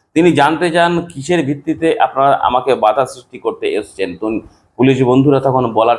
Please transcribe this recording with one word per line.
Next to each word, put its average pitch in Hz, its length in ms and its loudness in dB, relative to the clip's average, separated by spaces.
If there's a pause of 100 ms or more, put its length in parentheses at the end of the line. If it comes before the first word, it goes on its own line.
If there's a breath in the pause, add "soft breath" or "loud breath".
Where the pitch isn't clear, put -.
(140)
তিনি 170 180 4
জানতে 151 400 0
চান, 170 300 0
"কিসের 165 440 -4
ভিত্তিতে 151 540 -2
আপনারা 135 360 0
আমাকে 123 400 0
বাধা 110 300 0
সৃষ্টি - 340 -16
করতে 110 280 -6
এসছেন?" 90 500 -6
তো 110 220 -6 (380 soft breath)
পুলিশ 135 260 2
বন্ধুরা 131 360 4
তখন 127 340 0
বলার 113 260 2